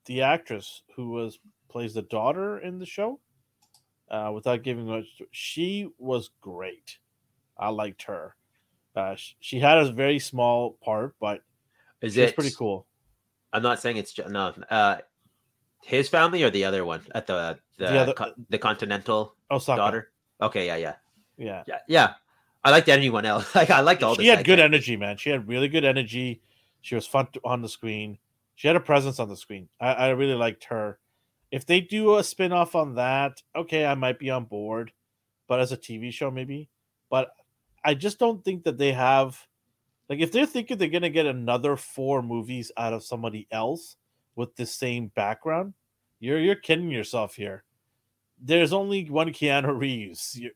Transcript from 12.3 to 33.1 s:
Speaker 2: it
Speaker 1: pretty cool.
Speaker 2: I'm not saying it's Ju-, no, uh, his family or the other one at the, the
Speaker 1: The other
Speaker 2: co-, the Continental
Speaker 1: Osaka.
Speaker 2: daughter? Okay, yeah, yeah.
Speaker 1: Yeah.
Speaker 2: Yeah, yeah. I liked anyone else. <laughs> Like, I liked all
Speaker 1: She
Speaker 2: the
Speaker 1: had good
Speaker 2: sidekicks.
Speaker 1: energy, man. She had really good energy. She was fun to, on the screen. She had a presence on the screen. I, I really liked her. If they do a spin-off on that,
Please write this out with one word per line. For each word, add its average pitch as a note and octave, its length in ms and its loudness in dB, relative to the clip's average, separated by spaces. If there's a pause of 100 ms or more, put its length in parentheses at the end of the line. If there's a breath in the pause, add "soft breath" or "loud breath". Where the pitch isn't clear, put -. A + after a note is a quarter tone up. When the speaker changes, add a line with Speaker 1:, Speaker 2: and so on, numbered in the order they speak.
Speaker 2:
it - 60 -4
Speaker 1:
pretty C#3 180 0
cool. G2 320 -6 (680)
Speaker 2:
I'm A2 100 0
not B2 180 2
saying A#2+ 160 -2
it's G2+ 160 -8
Ju-, - 160 -10
no, G2 260 -4 (160)
uh, G#2 280 4 (840)
his C3+ 260 0
family E3+ 360 4
or A2+ 60 4
the G2 140 0
other F#2+ 200 0
one E2 180 -6 (120)
at A2+ 120 -6
the, E2+ 320 -4 (200)
the F#2 80 -2
Speaker 1:
The C3+ 140 4
other C3 120 2
Speaker 2:
co-, - 220 -8 (140)
the A2 100 -2
Continental G#2+ 760 -2 (160)
Speaker 1:
Osaka. C3+ 280 0
Speaker 2:
daughter? G#2+ 340 -2 (280)
Okay, F#2 260 -2
yeah, E2+ 100 -2
yeah. D#2+ 180 -6 (420)
Speaker 1:
Yeah. G2 300 -10
Speaker 2:
Yeah, - 120 -10 (100)
yeah. D3 260 6 (500)
I C#3 60 6
liked D#3+ 180 8
anyone C3 380 4
else. G#2 240 0
<laughs> - 40 0
Like, F3 160 6
I C#3 100 8
liked E3 220 4
all A#2 120 4
Speaker 1:
She G3 80 0
Speaker 2:
the A3+ 140 8
Speaker 1:
had - 100 0
good F3+ 120 10
Speaker 2:
sidekicks. E3 40 10
Speaker 1:
energy, D3 340 4
man. G2+ 220 -4
She D3 120 -4
had B2 180 -2
really B2+ 200 0
good D3+ 160 0
energy. B2+ 560 -2 (400)
She - 140 -8
was A2+ 120 -4
fun C3+ 260 0
to, B2+ 120 -14
on B2 180 -2
the A2 60 -8
screen. G#2+ 500 -8 (360)
She - 120 -6
had D#3+ 100 6
a E3+ 40 0
presence C#3 400 2
on A2 80 -6
the G2 80 -12
screen. F#2+ 320 -16 (120)
I, B2 120 0
I B2+ 180 0
really C3 240 0
liked A#2 300 -2
her. G#2+ 340 -6 (520)
If C3+ 160 -8
they F3+ 140 4
do G#3+ 360 4
a G3+ 80 4
spin-off F3 500 0
on D3+ 200 -2
that, C3+ 480 -2 (120)